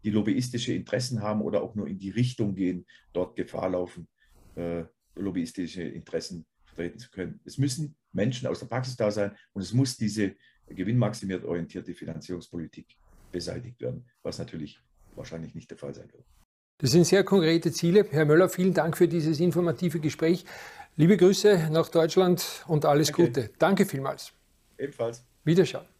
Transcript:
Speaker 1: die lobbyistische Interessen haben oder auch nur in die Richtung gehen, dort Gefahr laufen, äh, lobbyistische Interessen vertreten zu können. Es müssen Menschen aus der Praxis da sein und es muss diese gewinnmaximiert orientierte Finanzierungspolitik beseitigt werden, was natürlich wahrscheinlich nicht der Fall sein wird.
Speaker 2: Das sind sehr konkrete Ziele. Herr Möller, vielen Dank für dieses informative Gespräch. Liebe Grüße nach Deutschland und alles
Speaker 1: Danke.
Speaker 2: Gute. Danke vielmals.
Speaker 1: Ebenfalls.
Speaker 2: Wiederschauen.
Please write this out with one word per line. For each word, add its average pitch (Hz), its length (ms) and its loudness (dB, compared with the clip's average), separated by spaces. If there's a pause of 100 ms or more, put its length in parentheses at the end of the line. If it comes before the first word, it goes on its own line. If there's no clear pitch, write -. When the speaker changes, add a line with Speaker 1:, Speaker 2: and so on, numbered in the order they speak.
Speaker 1:
die 110 60 -2
lobbyistische 110 640 -2
Interessen 117 480 -4
haben 107 180 -2
oder 82 220 -2
auch - 120 -10
nur 101 120 -6
in 92 120 -10
die 98 120 -10
Richtung 110 440 -2
gehen, 90 300 -2 (300)
dort 90 220 -4
Gefahr 92 340 -4
laufen, 90 360 -6 (500)
äh, 85 280 -6 (300)
lobbyistische 90 680 -6
Interessen - 640 -10 (220)
vertreten - 320 -10
zu - 120 -20
können. - 360 -12
Es - 100 -16
müssen 139 400 -4 (160)
Menschen 123 340 -4
aus - 120 -4
der - 80 -12
Praxis 127 280 -6
da 107 160 0
sein 101 200 -2 (240)
und 98 80 -6
es 90 100 -8
muss 127 240 2
diese 104 380 -2 (320)
gewinnmaximiert 101 800 -2
orientierte 85 480 -6
Finanzierungspolitik 82 920 -12 (460)
beseitigt - 480 -10
werden, - 240 -8 (180)
was - 160 -10
natürlich 78 400 -12 (360)
wahrscheinlich 80 400 -12
nicht - 160 -16
der - 80 -16
Fall 71 160 -12
sein - 180 -20
wird. - 140 -20 (540)
Speaker 2:
Das 131 120 0
sind 170 120 6
sehr 190 200 4
konkrete 165 480 2
Ziele. 190 380 4
Herr 151 160 2
Möller, 175 240 6
vielen 180 240 0
Dank 165 240 0
für 175 100 6
dieses 156 320 0
informative 170 600 0
Gespräch. 160 440 0 (520)
Liebe 170 200 8
Grüße 185 540 6
nach 156 180 2
Deutschland 175 800 2
und 151 180 2
alles 147 240 4
Speaker 1:
Danke. - 180 2
Speaker 2:
Gute. 123 320 -2
Danke 190 280 4
vielmals. 135 460 -8 (460)
Speaker 1:
Ebenfalls. 120 460 -6 (200)
Speaker 2:
Wiederschauen. 165 420 2 (140)